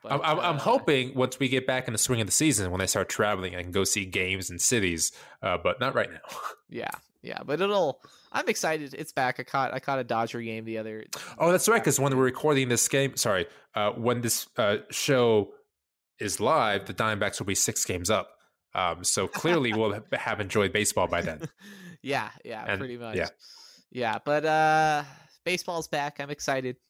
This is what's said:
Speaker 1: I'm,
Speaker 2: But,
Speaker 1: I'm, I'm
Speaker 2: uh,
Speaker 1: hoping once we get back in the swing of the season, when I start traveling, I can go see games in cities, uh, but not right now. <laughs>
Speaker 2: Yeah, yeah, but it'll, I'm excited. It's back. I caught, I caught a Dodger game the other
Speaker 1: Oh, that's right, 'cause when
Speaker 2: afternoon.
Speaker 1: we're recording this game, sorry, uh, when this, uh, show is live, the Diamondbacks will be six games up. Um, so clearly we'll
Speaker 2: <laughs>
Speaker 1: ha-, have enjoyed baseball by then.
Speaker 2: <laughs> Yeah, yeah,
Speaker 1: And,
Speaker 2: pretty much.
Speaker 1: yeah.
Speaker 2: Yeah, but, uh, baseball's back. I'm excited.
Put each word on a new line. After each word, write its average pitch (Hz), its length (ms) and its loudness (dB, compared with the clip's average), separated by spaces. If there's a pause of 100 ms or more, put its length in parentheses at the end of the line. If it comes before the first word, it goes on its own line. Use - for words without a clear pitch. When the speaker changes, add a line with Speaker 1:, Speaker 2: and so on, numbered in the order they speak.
Speaker 1:
I'm, 135 140 -2
Speaker 2:
But, 160 80 0
Speaker 1:
I'm, 160 140 2
I'm 165 160 0
Speaker 2:
uh, - 40 -2
Speaker 1:
hoping 139 540 2
once 127 240 0
we 135 100 0
get 127 180 0
back 127 220 0
in 117 40 -4
the 110 60 -2
swing 120 220 2
of 104 60 0
the 90 60 -4
season, 104 380 2
when 92 100 -2
I 95 60 2
start 95 220 0
traveling, 92 480 0
I 87 60 -6
can 87 100 -10
go 98 120 4
see 101 200 0
games 92 460 -2
in 85 80 -10
cities, 92 540 2 (300)
uh, 90 160 0
but 90 220 0
not 127 140 -2
right 110 160 0
now. - 140 -16
<laughs> - 40 -18 (400)
Speaker 2:
Yeah, - 220 -8 (320)
yeah, - 240 -10
but 151 140 -2
it'll, 196 400 0 (320)
I'm 302 160 -2
excited. 156 440 -2
It's - 200 -12
back. 127 260 0
I 131 60 -8
caught, 135 280 -2
I 170 60 -6
caught 139 220 -2
a 123 40 -4
Dodger 117 380 -2
game 113 220 -8
the 110 140 -6
other 110 260 -10 (340)
Speaker 1:
Oh, 170 140 4
that's 180 160 4
right, 220 140 4
'cause 131 180 2
when 139 60 2
Speaker 2:
afternoon. 131 120 2
Speaker 1:
we're 131 60 6
recording 131 440 2
this 117 200 2
game, 135 280 2
sorry, 95 300 2 (300)
uh, 104 160 2
when 120 280 0
this, - 280 -2 (100)
uh, 104 200 4 (120)
show 117 640 4 (680)
is 104 220 -6
live, 110 460 2
the 101 80 -10
Diamondbacks 104 440 0
will 101 80 -4
be 98 80 0
six - 300 0
games 90 260 -2
up. 98 200 2 (440)
Um, 90 300 -2
so 98 240 0
clearly 151 440 0
we'll 107 220 0
Speaker 2:
<laughs> - 180 -8
Speaker 1:
ha-, 120 60 -2
have 107 220 -4
enjoyed 98 320 2
baseball 104 340 2
by 87 160 0
then. 80 200 -6 (320)
Speaker 2:
<laughs> 180 280 -20
Yeah, 120 280 -4 (140)
yeah, 113 220 -10
Speaker 1:
And, 101 140 -2
Speaker 2:
pretty 123 180 -8
much. 117 180 -10
Speaker 1:
yeah. 80 120 -2 (640)
Speaker 2:
Yeah, 113 320 -2
but, 147 200 0
uh, 156 600 4 (400)
baseball's 170 440 -4
back. 147 320 -4
I'm 143 100 -8
excited. 131 460 -4 (120)